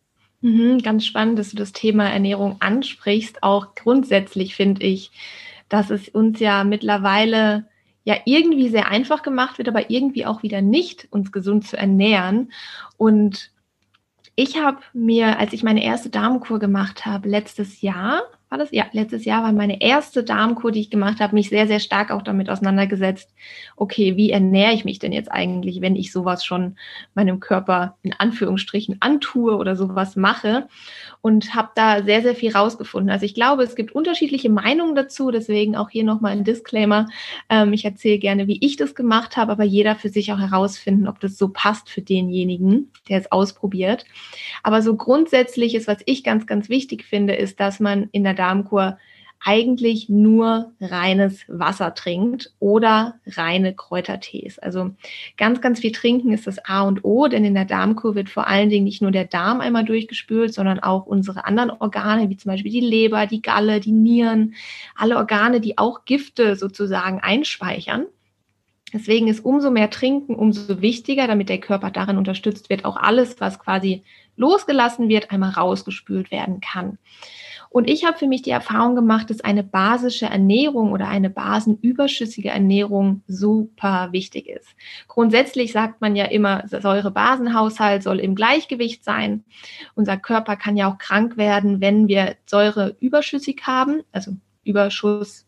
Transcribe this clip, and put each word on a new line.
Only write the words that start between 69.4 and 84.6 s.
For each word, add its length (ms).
umso 260
mehr 180
Trinken, 460
umso 460
wichtiger, 460
damit 200
der 120
Körper 320
darin 260
unterstützt 520
wird, 160
auch 120
alles, 420
was 200
quasi 440
losgelassen 760
wird, 220
einmal 200
rausgespült 800
werden 280
kann. 380
Und 180
ich 160
habe 140
für 80
mich 160
die 80
Erfahrung 460
gemacht, 340
dass 120
eine 220
basische 640
Ernährung 640
oder 160
eine 220
basenüberschüssige 1200
Ernährung 800
super 840
wichtig 360
ist. 220